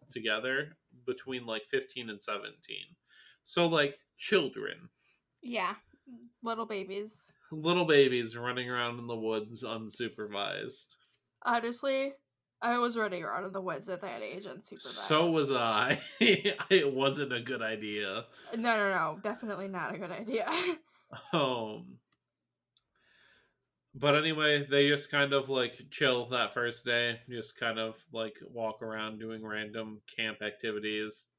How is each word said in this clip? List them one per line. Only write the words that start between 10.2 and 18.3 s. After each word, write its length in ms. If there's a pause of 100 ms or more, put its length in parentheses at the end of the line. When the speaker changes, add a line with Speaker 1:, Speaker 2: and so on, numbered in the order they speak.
Speaker 2:
Honestly, 720 (480)
I 180
was 180
running 260
around 220
in 80
the 80
woods 280
at 120
that 200
age 240
unsupervised. 600
Speaker 1:
So 200
was 260
I. 480 (100)
<laughs> 100
It 720
wasn't 400
a 80
good 220
idea. 640 (300)